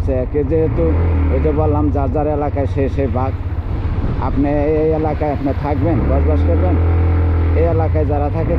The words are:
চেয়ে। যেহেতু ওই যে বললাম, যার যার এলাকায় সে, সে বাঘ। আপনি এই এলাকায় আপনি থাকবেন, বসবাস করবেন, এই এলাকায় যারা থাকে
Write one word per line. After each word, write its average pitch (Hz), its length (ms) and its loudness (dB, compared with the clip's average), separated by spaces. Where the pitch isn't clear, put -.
চেয়ে। 127 380 -2
যেহেতু 160 480 0
ওই 131 100 0
যে 156 80 0
বললাম, 151 380 0
যার 139 220 -2
যার 147 160 -2
এলাকায় 147 380 -2
সে, 135 240 -2
সে 139 240 -2
বাঘ। 127 180 -2
আপনি 127 260 0
এই 151 440 0
এলাকায় 156 380 -2
আপনি 135 220 -2
থাকবেন, 147 320 0
বসবাস 139 520 2
করবেন, - 280 2
এই 156 60 4
এলাকায় 160 420 2
যারা 147 240 0
থাকে 156 300 0